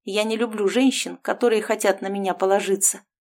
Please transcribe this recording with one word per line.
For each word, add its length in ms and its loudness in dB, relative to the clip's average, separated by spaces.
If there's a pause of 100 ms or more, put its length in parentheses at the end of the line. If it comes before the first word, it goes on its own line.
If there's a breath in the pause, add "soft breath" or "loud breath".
Я 220 -2
не 120 -2
люблю 320 -2
женщин, 500 2
которые 440 0
хотят 380 0
на 80 -6
меня 260 -2
положиться. 680 0 (180)